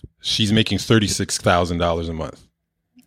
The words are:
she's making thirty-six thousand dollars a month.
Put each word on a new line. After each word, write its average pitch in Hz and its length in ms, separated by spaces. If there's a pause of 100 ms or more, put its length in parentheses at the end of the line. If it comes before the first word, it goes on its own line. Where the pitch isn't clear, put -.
(200)
she's 107 320
making 110 260
thirty-six 104 600
thousand 87 400
dollars 85 300
a 82 60
month. - 300 (640)